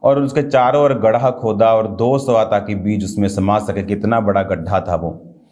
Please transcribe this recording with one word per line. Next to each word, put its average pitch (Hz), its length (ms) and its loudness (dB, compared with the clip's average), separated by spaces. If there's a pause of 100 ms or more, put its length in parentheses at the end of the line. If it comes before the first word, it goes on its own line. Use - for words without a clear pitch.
और 139 200 2
उसके 139 200 -2
चारों 135 400 2
ओर 135 160 2
गड्ढा 117 320 2
खोदा 113 440 2
और 110 120 0
दो 120 320 0
सवा 117 240 2
ताकि 104 320 -2
बीज 104 280 -2
उसमें 104 240 -2
समा 101 320 0
सके। 101 240 -6
कितना 104 360 0
बड़ा 98 240 0
गड्ढा 92 360 -2
था 90 160 -4
वो। - 460 -10 (100)